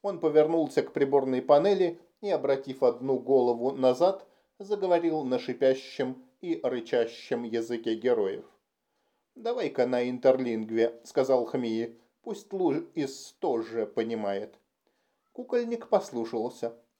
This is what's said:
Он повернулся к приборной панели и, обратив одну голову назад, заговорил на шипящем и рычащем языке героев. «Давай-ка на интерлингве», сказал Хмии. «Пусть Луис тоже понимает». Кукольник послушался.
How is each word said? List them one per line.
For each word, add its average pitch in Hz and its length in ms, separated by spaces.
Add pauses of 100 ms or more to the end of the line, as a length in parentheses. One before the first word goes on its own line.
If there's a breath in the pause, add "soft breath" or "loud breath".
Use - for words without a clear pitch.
Он 190 180
повернулся 156 600
к - 100
приборной 135 480
панели 170 580 (220)
и, 202 80
обратив 135 540
одну 127 360
голову 123 540
назад, 135 540 (320 soft breath)
заговорил 175 640
на 127 140
шипящем 131 840 (200)
и 170 200
рычащем 120 800
языке 113 500
героев. 110 500 (880)
«Давай-ка 214 520
на 123 240
интерлингве», 117 920
сказал 131 420
Хмии. 117 520 (240 soft breath)
«Пусть - 300
Луис 165 840
тоже 113 480
понимает». 107 720 (760)
Кукольник 240 560
послушался. 117 840 (240)